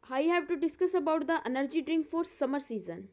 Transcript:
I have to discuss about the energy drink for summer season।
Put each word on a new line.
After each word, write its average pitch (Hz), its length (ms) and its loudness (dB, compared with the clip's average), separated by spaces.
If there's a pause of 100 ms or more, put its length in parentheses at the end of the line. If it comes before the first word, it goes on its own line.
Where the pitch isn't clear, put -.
I 262 200 0
have 349 220 4
to 349 100 -2
discuss 339 380 0
about 311 320 2
the 330 80 2 (120)
energy 277 360 0
drink 311 240 0
for 339 200 -2
summer 277 340 -2
season। 185 420 -8 (100)